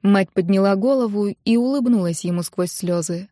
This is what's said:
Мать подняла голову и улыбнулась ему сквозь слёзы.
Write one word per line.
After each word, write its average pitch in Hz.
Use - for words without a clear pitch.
Мать 196
подняла 196
голову 214
и 226
улыбнулась 240
ему 175
сквозь 180
слёзы. 175